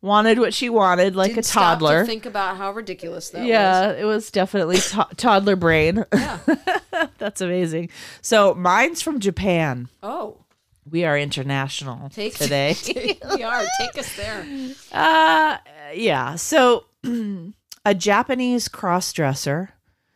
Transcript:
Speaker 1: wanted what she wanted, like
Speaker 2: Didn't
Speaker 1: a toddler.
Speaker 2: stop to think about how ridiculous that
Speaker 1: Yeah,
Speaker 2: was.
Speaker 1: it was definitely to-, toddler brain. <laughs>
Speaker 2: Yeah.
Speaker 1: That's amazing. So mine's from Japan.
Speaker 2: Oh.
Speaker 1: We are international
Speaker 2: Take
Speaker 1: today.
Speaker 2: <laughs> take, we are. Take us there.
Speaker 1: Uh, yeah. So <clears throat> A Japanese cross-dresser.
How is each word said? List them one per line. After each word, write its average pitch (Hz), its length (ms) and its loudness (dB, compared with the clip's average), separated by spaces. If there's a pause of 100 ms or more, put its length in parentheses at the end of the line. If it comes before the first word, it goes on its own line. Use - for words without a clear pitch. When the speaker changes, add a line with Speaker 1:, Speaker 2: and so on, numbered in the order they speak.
Speaker 1:
wanted 214 360 4
what 226 140 2
she 240 160 -2
wanted, 190 480 4
like 196 200 0
Speaker 2:
Didn't 233 100 -2
Speaker 1:
a - 60 -2
toddler. 165 480 4
Speaker 2:
stop 208 60 2
to - 0 -
think 220 200 -8
about 196 320 -4
how 196 140 -6
ridiculous 180 580 -12
that 240 160 -8
Speaker 1:
Yeah, 196 460 4
Speaker 2:
was. - 80 -6
Speaker 1:
it 202 40 -4
was 214 260 -2
definitely 185 460 0
to-, 196 400 0
toddler 202 400 4
brain. 165 520 2
<laughs> - 40 -18
Speaker 2:
Yeah. 277 260 0 (760)
Speaker 1:
That's 208 240 -6
amazing. 175 480 -2 (320)
So 202 340 4
mine's 202 460 2
from 302 200 -4
Japan. 165 680 -2 (140)
Speaker 2:
Oh. 240 340 -10 (540)
Speaker 1:
We 170 140 -2
are 147 120 2
international 139 920 -6
Speaker 2:
Take 214 260 -10
Speaker 1:
today. 143 400 0
Speaker 2:
<laughs> - 80 -10
take, - 400 -8 (140)
we 254 80 -4
are. - 180 -2 (160)
Take 762 200 -6
us - 180 -10
there. 214 280 -10 (460)
Speaker 1:
Uh, 320 680 4 (360)
yeah. 151 420 0
So 247 500 2 (160)
<clears throat> 208 520 -6 (300)
A 202 100 4
Japanese 240 720 0
cross-dresser. 170 1000 -2 (460)